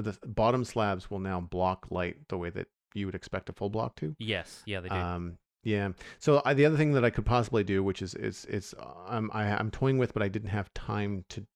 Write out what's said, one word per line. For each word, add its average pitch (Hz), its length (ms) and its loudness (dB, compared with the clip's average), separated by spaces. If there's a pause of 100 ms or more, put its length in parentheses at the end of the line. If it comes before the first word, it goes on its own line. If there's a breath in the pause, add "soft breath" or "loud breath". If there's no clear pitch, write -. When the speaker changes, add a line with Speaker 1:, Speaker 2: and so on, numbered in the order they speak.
Speaker 1:
the 101 240 -4
bottom 120 380 4
slabs 101 440 0
will 98 120 -4
now 95 200 -2
block 90 500 0
light 90 260 -2 (100)
the 95 120 -4
way 87 120 -4
that 92 160 -6 (260)
you 101 140 -2
would 92 80 -4
expect - 340 -6
a 101 40 -8
full 101 180 -4
block 110 240 -2
to. 156 240 -6
Speaker 2:
Yes. 107 480 -4
Yeah, 98 140 -4
they 90 80 -8
do. 95 80 -2
Speaker 1:
Um, 87 420 -4 (240)
yeah. 101 280 0 (280 loud breath)
So 143 260 4
I, 139 100 4
the 143 120 8
other 156 100 4
thing 151 180 4
that 120 100 6
I 117 60 6
could 113 140 -2
possibly 117 380 4
do, 98 220 2
which 98 180 0
is, 92 140 -6
is, 107 300 -6
is, - 280 -6 (320)
um, 110 260 -2
I, 107 120 0
I'm 104 260 0
toying 135 280 2
with, 123 140 2
but 107 120 2
I 101 40 2
didn't 104 220 -4
have 101 240 -2
time 101 540 -2
to 104 280 -10